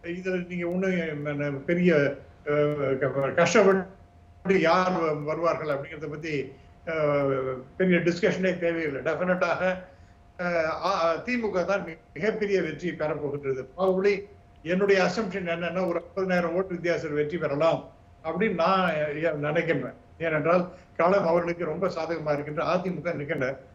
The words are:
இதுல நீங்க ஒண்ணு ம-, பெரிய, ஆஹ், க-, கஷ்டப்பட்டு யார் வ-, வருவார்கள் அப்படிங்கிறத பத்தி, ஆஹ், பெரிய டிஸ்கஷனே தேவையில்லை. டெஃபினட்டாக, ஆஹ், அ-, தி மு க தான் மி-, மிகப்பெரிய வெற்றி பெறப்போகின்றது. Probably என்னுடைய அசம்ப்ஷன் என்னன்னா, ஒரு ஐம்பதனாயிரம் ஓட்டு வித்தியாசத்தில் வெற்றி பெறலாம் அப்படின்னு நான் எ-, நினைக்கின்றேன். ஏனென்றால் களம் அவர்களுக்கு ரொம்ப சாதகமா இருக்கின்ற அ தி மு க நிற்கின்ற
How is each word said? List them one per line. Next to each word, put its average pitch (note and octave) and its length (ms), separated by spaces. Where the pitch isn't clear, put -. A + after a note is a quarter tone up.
இதுல F3+ 420
நீங்க F3 200
ஒண்ணு F#3 220
ம-, C#3+ 400
பெரிய, E3 520
ஆஹ், D3 520
க-, C3+ 360
கஷ்டப்பட்டு F#3+ 1300
யார் F3+ 320
வ-, D#3 320
வருவார்கள் D#3+ 440
அப்படிங்கிறத D3 420
பத்தி, D3+ 440
ஆஹ், C#3 720
பெரிய F3+ 220
டிஸ்கஷனே F3 600
தேவையில்லை. E3 440
டெஃபினட்டாக, F3+ 600
ஆஹ், E3+ 340
அ-, E3 400
தி B3 120
மு A3 140
க F3+ 120
தான் F#3 220
மி-, D#3+ 140
மிகப்பெரிய G3+ 480
வெற்றி D#3 280
பெறப்போகின்றது. C#3+ 760
Probably F#3+ 380
என்னுடைய F#3+ 400
அசம்ப்ஷன் F3+ 460
என்னன்னா, F3 380
ஒரு E3+ 120
ஐம்பதனாயிரம் F3+ 560
ஓட்டு F#3 200
வித்தியாசத்தில் D#3 420
வெற்றி D3+ 220
பெறலாம் D3 540
அப்படின்னு F#3 300
நான் F3+ 400
எ-, D3+ 480
நினைக்கின்றேன். D#3 540
ஏனென்றால் D#3+ 540
களம் F3+ 300
அவர்களுக்கு E3+ 380
ரொம்ப E3+ 240
சாதகமா D#3+ 440
இருக்கின்ற D3+ 320
அ F3 160
தி F#3 100
மு D#3 100
க E3+ 120
நிற்கின்ற C#3+ 460